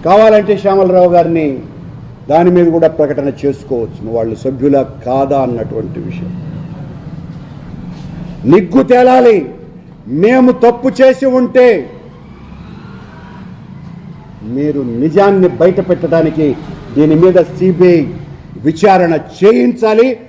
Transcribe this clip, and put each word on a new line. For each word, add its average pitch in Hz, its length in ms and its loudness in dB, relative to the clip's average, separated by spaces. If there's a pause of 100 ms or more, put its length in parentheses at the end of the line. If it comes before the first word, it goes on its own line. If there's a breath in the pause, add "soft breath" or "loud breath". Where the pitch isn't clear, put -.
కావాలంటే 208 540 4
శ్యామలరావు 185 520 2
గారిని 165 480 0 (720)
దాని 175 200 4
మీద 175 220 4
కూడా 165 160 2
ప్రకటన 143 440 -2 (140)
చేసుకోవచ్చు, 117 680 -6
వాళ్ళు 113 220 -4
సభ్యులా 135 480 0 (240)
కాదా 135 340 0
అన్నటువంటి 117 600 -6
విషయం. - 440 -12 (2000)
నిగ్గు 185 380 2
తేలాలి. 247 720 4 (560)
మేము 240 440 2
తప్పు 233 360 2
చేసి 262 380 2
ఉంటే 247 640 2 (2500)
మీరు 139 380 -4
నిజాన్ని 165 680 2
బయట 185 400 -2
పెట్టడానికి 160 680 0 (400)
దీని 151 180 4
మీద 175 200 4
సీబీఐ 175 720 2 (580)
విచారణ 165 560 2 (260)
చేయించాలి. 233 840 2